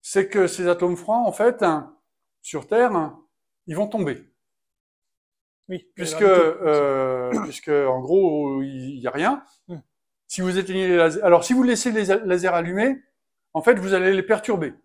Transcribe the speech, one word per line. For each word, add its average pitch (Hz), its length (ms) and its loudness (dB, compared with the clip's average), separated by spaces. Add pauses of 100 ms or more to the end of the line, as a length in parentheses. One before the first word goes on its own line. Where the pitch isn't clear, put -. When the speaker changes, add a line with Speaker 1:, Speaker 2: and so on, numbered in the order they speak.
Speaker 1:
C'est 196 260 -2
que 196 180 2
ces 175 220 -4
atomes 175 300 0
froids, 214 220 -2
en 220 120 -2
fait, 240 300 0
hein, 156 340 -2 (460)
sur 143 260 -12
Terre, 226 260 2
hein, 156 300 -6 (420)
ils 165 80 -10
vont 208 140 -2
tomber. 156 340 -4 (1500)
Speaker 2:
Oui, 185 240 -12
Speaker 1:
Puisque, 160 260 -6
Speaker 2:
la 208 80 6
gravité. 165 380 6
Speaker 1:
euh, 135 640 0
<clears throat> 113 140 -2
puisque, - 260 -12
en 135 300 2
gros, 147 600 0
il 135 360 -10
n'y 120 80 -8
a 123 40 0
rien. 196 320 -2 (260)
Speaker 2:
Hmm. 175 100 -14 (500)
Speaker 1:
Si - 140 -8
vous 185 160 -2
éteignez 190 300 -2
les 180 80 4
lasers... 165 260 2
Alors, 170 220 6
si 254 100 0
vous 254 80 4
laissez 247 300 0
les 214 180 -2
a-, 196 80 4
lasers 185 300 0
allumés, 185 520 -2 (540)
en 160 80 -4
fait, 208 160 4
vous 190 160 -2
allez 185 180 2
les 190 100 0
perturber. 202 520 -2 (100)